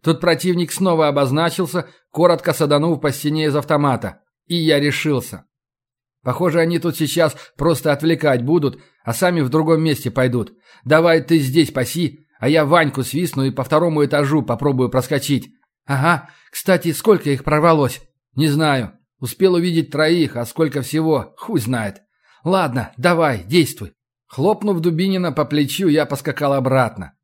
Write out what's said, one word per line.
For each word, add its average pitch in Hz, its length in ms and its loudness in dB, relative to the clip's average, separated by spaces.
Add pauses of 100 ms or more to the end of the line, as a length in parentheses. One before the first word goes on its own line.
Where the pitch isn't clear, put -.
Тут 160 160 0
противник 175 540 0
снова 165 340 0
обозначился, 147 800 -2 (240)
коротко 170 420 2
саданув 147 460 0
по 147 120 -2
стене 151 340 -4
из 143 100 0
автомата. 143 680 -2 (260)
И - 80 -4
я 156 260 2
решился. 139 640 -4 (800)
Похоже, 170 360 0
они 170 180 0
тут 165 200 -2
сейчас 156 400 0 (180)
просто 151 380 0
отвлекать 143 500 0
будут, 147 380 0 (240)
а 143 80 -4
сами 180 260 0
в 131 100 0
другом 156 320 2
месте 143 300 -2
пойдут. 123 400 -2 (320)
Давай 160 380 4
ты 160 160 2
здесь 139 340 2
паси, 143 560 -4 (100)
а 123 120 -2
я 156 160 4
Ваньку 139 380 2
свистну 143 420 -4
и 131 60 0
по 131 120 -6
второму 156 400 2
этажу 143 400 0
попробую 127 460 -2
проскочить. 135 600 -2 (340)
Ага, 143 440 0 (220)
кстати, 170 400 0
сколько 170 380 2
их 135 160 -2
прорвалось? 151 560 2 (340)
Не 151 140 2
знаю. 143 420 0 (280)
Успел 185 340 0
увидеть 170 360 0
троих, 156 460 0
а 120 100 -4
сколько 147 360 -2
всего, 156 560 -2
хуй 175 240 -4
знает. 110 400 -4 (420)
Ладно, 147 540 -2
давай, 151 480 0
действуй. 127 480 0 (340)
Хлопнув 196 540 -2
Дубинина 180 500 0
по 147 140 -2
плечу, 147 420 -2
я 151 180 2
поскакал 139 480 -4
обратно. 127 600 0 (100)